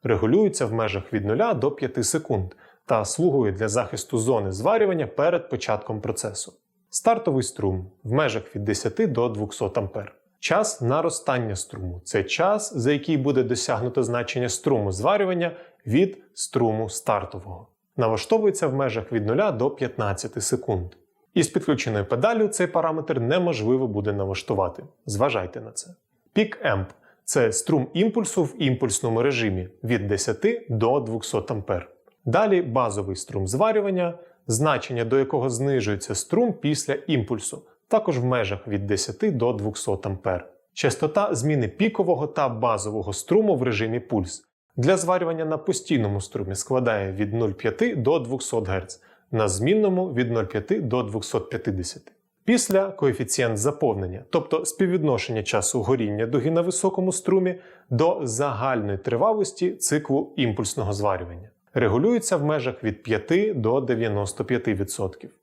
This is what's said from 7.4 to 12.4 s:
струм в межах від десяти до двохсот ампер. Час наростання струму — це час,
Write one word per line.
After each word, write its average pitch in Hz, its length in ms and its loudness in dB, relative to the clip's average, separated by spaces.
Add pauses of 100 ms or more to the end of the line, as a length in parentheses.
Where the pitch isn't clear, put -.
струм 92 440 -2 (180)
в 107 80 -4
межах 123 440 0
від 101 80 -4
десяти 110 420 0
до 120 220 0
двохсот 104 500 -4
ампер. 98 360 -6 (240)
Час 208 420 0
наростання 127 760 0
струму — 90 480 -8
це 101 200 0
час, 202 520 0